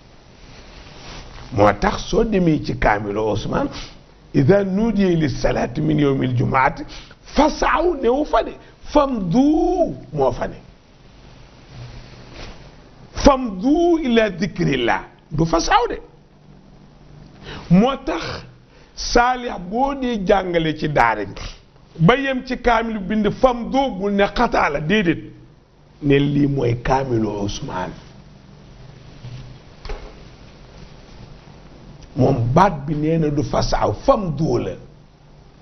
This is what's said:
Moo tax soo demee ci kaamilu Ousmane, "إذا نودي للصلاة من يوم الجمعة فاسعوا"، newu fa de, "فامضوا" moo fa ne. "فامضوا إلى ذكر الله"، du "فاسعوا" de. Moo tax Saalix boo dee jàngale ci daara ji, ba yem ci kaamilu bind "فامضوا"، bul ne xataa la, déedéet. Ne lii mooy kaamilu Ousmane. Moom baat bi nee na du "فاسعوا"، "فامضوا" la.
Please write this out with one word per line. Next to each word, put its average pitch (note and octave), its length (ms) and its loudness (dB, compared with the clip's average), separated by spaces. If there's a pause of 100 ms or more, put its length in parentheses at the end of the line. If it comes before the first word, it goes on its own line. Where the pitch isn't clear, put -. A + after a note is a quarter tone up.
(1500)
Moo G#2 280 6
tax - 300 0
soo G3 140 2
demee F3+ 380 2
ci B2 160 -6
kaamilu G#2 420 0
Ousmane, A2 500 -2 (640)
"إذا F3+ 280 4
نودي G3 540 2
للصلاة - 600 -2
من D3+ 200 0
يوم C#3 240 2
الجمعة B2+ 540 0 (480)
فاسعوا"، C#4+ 760 0
newu C4 240 2
fa - 180 0
de, - 80 -10 (400)
"فامضوا" C#4+ 1000 2 (180)
moo D#3 200 0
fa - 140 -6
ne. - 100 -10 (2500)
"فامضوا C4+ 840 4
إلى A3+ 400 2
ذكر F3 360 -2
الله"، A2 260 0 (320)
du E3 140 0
"فاسعوا" F#4+ 420 2
de. - 120 -8 (1700)
Moo A#3 340 6
tax - 400 -8 (500)
Saalix A#3+ 640 0 (120)
boo C4+ 240 0
dee A#3+ 320 -4
jàngale E3+ 500 2
ci D#3 120 -4
daara A#2 360 2
ji, F#2+ 80 -12 (680)
ba F3 180 6
yem C4+ 280 -2
ci B3+ 160 -6
kaamilu A3+ 400 0
bind G#3 300 0
"فامضوا"، A#3+ 680 0
bul G3+ 140 -2
ne G3+ 140 4
xataa G3 440 0
la, C#3 100 -4
déedéet. D#3+ 520 0 (720)
Ne C#3 160 6
lii C#3+ 300 2
mooy B2+ 340 0
kaamilu B2+ 460 0
Ousmane. G2+ 640 -6 (4000)
Moom B2+ 360 2
baat E3+ 340 2
bi D#3+ 100 -4
nee D#3 220 0
na D3+ 120 2
du C#3+ 140 -2
"فاسعوا"، A2 480 0 (120)
"فامضوا" D#3+ 540 0
la. F#2 120 -4 (920)